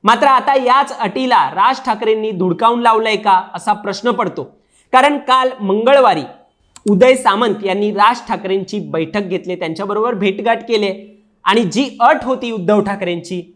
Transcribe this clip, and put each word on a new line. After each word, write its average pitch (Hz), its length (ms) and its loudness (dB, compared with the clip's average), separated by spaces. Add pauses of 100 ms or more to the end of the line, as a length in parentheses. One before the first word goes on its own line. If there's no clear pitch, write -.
मात्र 240 220 4
आता 269 280 2
याच 262 440 2
अटीला 233 520 0
राज 247 360 0
ठाकरेंनी 220 440 -2
धुडकावून 208 500 0
लावलंय 220 360 2
का 190 260 2 (120)
असा 196 180 -4
प्रश्न 208 380 -4
पडतो, 185 340 -4 (480)
कारण 285 260 4
काल 262 300 2 (120)
मंगळवारी 214 640 2 (680)
उदय 254 240 6
सामंत 220 400 0 (100)
यांनी 202 260 -2
राज 208 380 2
ठाकरेंची 196 500 -4
बैठक 160 420 -4
घेतली, 175 340 -6
त्यांच्याबरोबर 196 600 -4
भेटगाठ 214 540 -2
केले 208 540 -4 (220)
आणि 214 180 2
जी 202 380 -2
अट 277 220 4
होती 247 280 -6
उद्धव 208 300 0
ठाकरेंची 180 760 -6